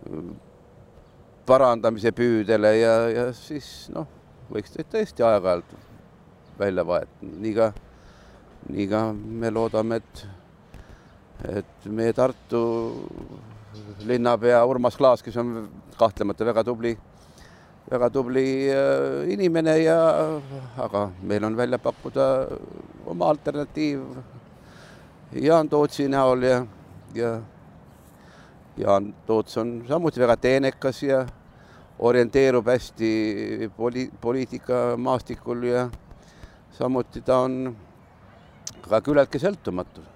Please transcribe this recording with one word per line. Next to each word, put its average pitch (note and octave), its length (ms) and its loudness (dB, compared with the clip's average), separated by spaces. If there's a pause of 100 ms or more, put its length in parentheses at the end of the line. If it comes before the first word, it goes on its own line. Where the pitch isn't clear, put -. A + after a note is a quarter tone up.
eh, E2+ 240 -12 (1160)
parandamise A#2 680 4
püüdele A2 640 4
ja, A2+ 180 4 (140)
ja A#2 240 0
siis - 580 -14
noh, D3 160 -8 (440)
võiks - 260 -8
neid D#3 160 -12
tõesti G#3+ 340 -2
aeg-ajalt F#2 460 2 (880)
välja F#2+ 280 0
vahetada. E2 440 -4 (100)
Nii G#2+ 160 -4
ka, A2 120 4 (1000)
nii G2+ 160 -2
ka G#2+ 140 0 (100)
me A2 400 -6
loodame, A2+ 480 -2
et, - 260 -14 (1200)
et - 400 -4
meie A2 260 0
Tartu B2+ 460 0 (1500)
linnapea A#2+ 600 4
Urmas B2 300 0
Klaas, B2+ 260 4
kes A2+ 160 -8
on A#2+ 140 -4 (440)
kahtlemata G#2 480 0
väga A2+ 200 2
tubli, A#2 260 -2 (1000)
väga B2 220 0
tubli, C3 320 0 (240)
eh, C#3 640 0
inimene E3 480 2
ja, D#3+ 180 4 (800)
aga G2+ 300 -2 (140)
meil G#2 260 -2
on A2 100 -4
välja B2 240 -2
pakkuda C3+ 460 -2 (840)
oma E3+ 220 0
alternatiiv D3 720 -4 (1300)
Jaan D3 400 2
Tootsi D3 400 0
näol C3 320 2
ja, B2+ 200 2 (520)
ja A2+ 200 -2 (1400)
Jaan G2+ 340 2 (140)
Toots A2 320 0
on A#2 180 -4 (120)
samuti D3+ 320 -2
väga A#2 160 6
teenekas C3 680 0
ja C3+ 180 2 (800)
orienteerub B2 680 4
hästi A2 1120 -2
poli-, B2 340 -4 (100)
poliitikamaastikul B2 1400 -4
ja B2 220 0 (880)
samuti B2+ 480 -4
ta B2+ 240 2
on C3 320 -6 (1120)
ka A2 160 2
küllaltki C#3+ 340 2
sõltumatu. F2+ 640 -6 (140)